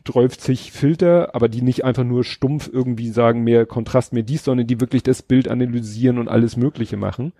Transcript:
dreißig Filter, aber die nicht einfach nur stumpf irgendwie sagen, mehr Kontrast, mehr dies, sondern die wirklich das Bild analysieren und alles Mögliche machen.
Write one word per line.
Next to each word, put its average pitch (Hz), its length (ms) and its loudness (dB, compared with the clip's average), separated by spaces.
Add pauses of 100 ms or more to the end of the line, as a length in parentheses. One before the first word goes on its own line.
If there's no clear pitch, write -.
dreißig 127 680 0
Filter, 170 600 2
aber 117 140 2
die 113 140 -4
nicht 127 220 0
einfach 127 180 0
nur 120 220 0
stumpf - 480 -4
irgendwie 120 380 -2
sagen, 117 340 2
mehr 117 220 4
Kontrast, - 460 -2
mehr 120 100 0
dies, 131 200 -4
sondern 123 240 0
die 117 140 0
wirklich 127 220 0
das 127 200 0
Bild 127 260 2
analysieren 120 720 0
und 117 100 -4
alles 113 280 0
Mögliche 120 400 -2
machen. 101 440 -6